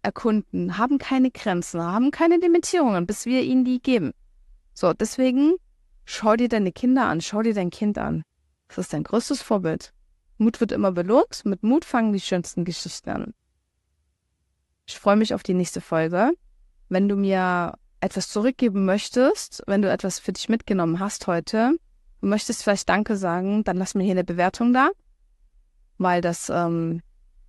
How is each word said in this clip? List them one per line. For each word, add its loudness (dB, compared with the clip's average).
erkunden, -2
haben 2
keine 2
Grenzen, -4
haben 0
keine 4
Limitierungen, 2
bis -6
wir 2
ihnen 2
die -2
geben. 2
So, 2
deswegen 2
schau 2
dir 2
deine 0
Kinder 2
an, 0
schau -4
dir 2
dein -2
Kind -2
an. -4
Das -14
ist -6
dein -4
größtes -2
Vorbild. -2
Mut 2
wird 0
immer 0
belohnt, 0
mit -2
Mut 2
fangen 0
die 0
schönsten -4
Geschichten -10
an. -8
Ich -16
freue 4
mich 2
auf -4
die 0
nächste -2
Folge. 0
Wenn 2
du 0
mir 0
etwas -4
zurückgeben 0
möchtest, 0
wenn 2
du 2
etwas -4
für -6
dich -8
mitgenommen 0
hast -8
heute, 0
du -4
möchtest -2
vielleicht 0
Danke 2
sagen, -2
dann -2
lass -4
mir 0
hier 2
eine 2
Bewertung 0
da, 4
weil 2
das, -4
ähm, -2